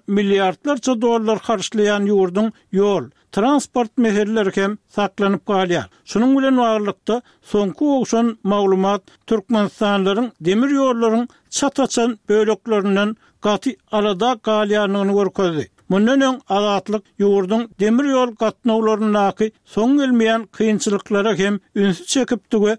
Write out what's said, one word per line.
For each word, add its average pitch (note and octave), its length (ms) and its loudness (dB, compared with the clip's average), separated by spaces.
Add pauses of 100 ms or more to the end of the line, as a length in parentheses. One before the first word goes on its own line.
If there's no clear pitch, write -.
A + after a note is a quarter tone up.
milliardlarça G3+ 960 0
dollar A3+ 360 0
harçlaýan G#3 680 -2
ýurdun G3+ 440 0 (220)
ýol, F#3+ 380 0 (200)
transport B3 680 0
meseleleri G#3 580 0
hem G3+ 220 -2 (120)
saklanyp G3+ 580 -2
galýar. F#3 400 -2 (180)
Şunuň B3+ 320 2
bilen C4 200 2
baglykda A3 640 -2 (200)
soňky G#3 440 -2
ogşan A#3 580 0
maglumat G3 580 0 (260)
Türkmenistanlaryň G3+ 1040 0 (100)
demir G#3 280 2
ýollaryň A#3+ 580 0 (220)
çataçan B3 720 -2 (100)
böleklerinden G#3 880 0 (260)
gaty G#3 300 -2 (200)
alada G#3 400 0 (120)
galýanlygyny G3+ 680 0
görkezdi. F3+ 560 -2 (200)
Mundan A3+ 320 2
öň C4 180 0 (100)
Azatlyk G3+ 540 -2 (160)
ýurdun G3+ 480 0 (120)
demir A#3 260 2
ýol B3+ 260 0 (100)
gatnawlarynaky G#3+ 1120 0 (140)
soň A3+ 240 -2 (100)
gelmeýän A3+ 480 0 (100)
kynçylyklara G#3 800 -2
hem G3 240 -2 (160)
ünsü G3 300 0
çekipdi A#3+ 520 -2
we G#3 220 0